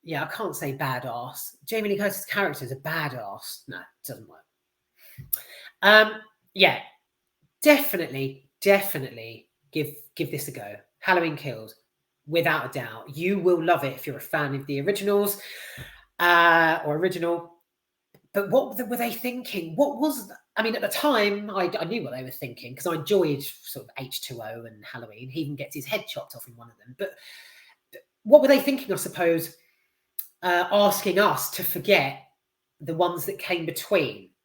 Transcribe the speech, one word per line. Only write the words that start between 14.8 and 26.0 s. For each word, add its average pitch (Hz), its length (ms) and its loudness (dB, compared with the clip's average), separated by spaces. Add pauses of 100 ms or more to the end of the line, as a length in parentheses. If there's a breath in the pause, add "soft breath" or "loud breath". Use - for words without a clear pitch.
originals, 202 600 0 (800 loud breath)
uh, 165 680 6
or 147 120 0
original. 170 580 -2 (760)
But 202 160 -2
what 247 280 2 (100)
were 233 100 -6
they 233 140 -2
thinking? 214 640 -6
What 285 240 0
was, 262 280 -2
th-, - 100 -18 (180)
I 220 80 -2
mean, 220 120 0
at - 60 -4
the 208 60 -4
time, 208 600 0
I, 190 300 -2
I 165 60 -2
knew 196 180 -4
what 123 100 -8
they 127 100 -10
were 127 80 -12
thinking 123 440 -12
cause - 120 -8
I 170 80 -2
enjoyed 156 480 0
sort - 420 -14
of - 120 -20
H 135 240 -10
two 117 200 -12
O 113 240 -12
and 107 200 -20
Halloween. 117 440 -14
He 135 120 -8
even 147 140 -4
gets 139 200 -10
his 139 100 -10
head 202 220 -6